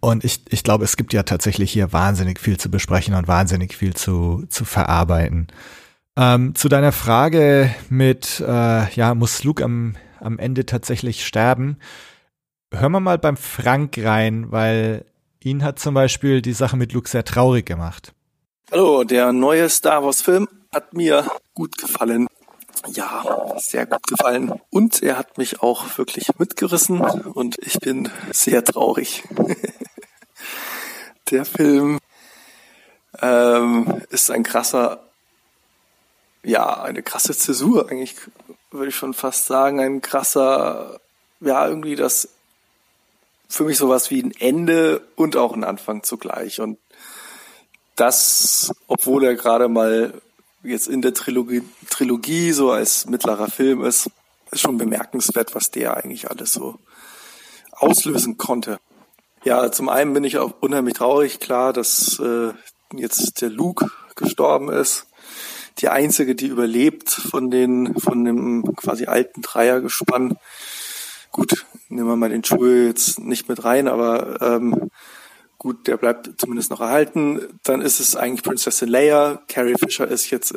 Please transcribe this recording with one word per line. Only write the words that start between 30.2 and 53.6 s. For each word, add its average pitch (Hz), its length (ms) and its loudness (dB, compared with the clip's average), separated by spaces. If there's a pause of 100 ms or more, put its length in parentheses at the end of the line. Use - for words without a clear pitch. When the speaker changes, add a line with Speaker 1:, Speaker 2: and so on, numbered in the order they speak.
Speaker 2:
Der 135 160 0
Film, 147 520 2 (1200)
ähm, 120 880 2
ist - 200 0
ein 120 120 0
krasser, 120 600 0 (1400)
ja, - 400 0
eine - 200 -10
krasse - 320 -4
Zäsur 147 560 2
eigentlich, 131 240 -8 (560)
würde 139 180 -8
ich 131 60 -8
schon 131 200 -8
fast - 320 -4
sagen. 139 340 2
Ein 135 220 -2
krasser, - 960 0 (400)
ja, 147 260 2
irgendwie 156 300 -4
das 143 320 -2 (1200)
für - 160 -2
mich 147 140 0
sowas 131 340 2
wie 131 100 0
ein 123 160 -4
Ende 160 640 2 (140)
und 156 200 0
auch 117 180 2
ein 110 100 -6
Anfang 104 400 -6
zugleich. - 560 -8
Und 110 180 -8 (1160)
das, - 760 2 (140)
obwohl 135 380 2
er 123 100 4
gerade 120 340 2
mal 113 460 2 (480)
jetzt 123 240 -6
in 131 160 -4
der 123 120 2
Trilogie, 123 480 -2 (280)
Trilogie 143 640 0
so 139 180 4
als 110 360 0
mittlerer 107 420 -2
Film 131 340 2